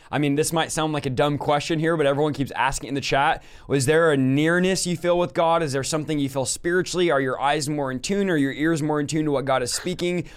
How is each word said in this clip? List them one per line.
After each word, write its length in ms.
I 60
mean, 180
this 160
might 180
sound 220
like 120
a 60
dumb 260
question 440
here, 160
but 100
everyone 260
keeps 200
asking 380
in 40
the 60
chat, 420
was 200
there 260
a 40
nearness 680
you 100
feel 220
with 160
God? 300
Is 80
there 100
something 380
you 80
feel 180
spiritually? 640
Are 100
your 200
eyes 280
more 220
in 80
tune? 320
Are 60
your 160
ears 320
more 160
in 80
tune 160
to 80
what 140
God 180
is 100
speaking? 640